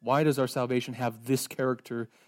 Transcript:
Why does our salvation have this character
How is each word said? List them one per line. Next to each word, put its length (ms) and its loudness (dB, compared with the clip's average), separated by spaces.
Why 220 4
does 160 4
our 80 2
salvation 460 -2
have 320 -4
this 220 0
character 640 -4